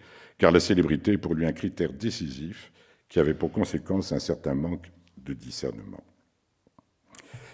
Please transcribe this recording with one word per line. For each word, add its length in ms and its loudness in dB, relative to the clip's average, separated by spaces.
car 140 8
la 80 8
célébrité 520 4
est 60 2
pour 160 -2
lui 100 0
un 80 0
critère 400 -4
décisif 800 -8
qui 100 0
avait 160 4
pour 180 -4
conséquence 600 -2
un 60 0
certain 360 -4
manque 360 -4
de 160 -10
discernement. 680 -10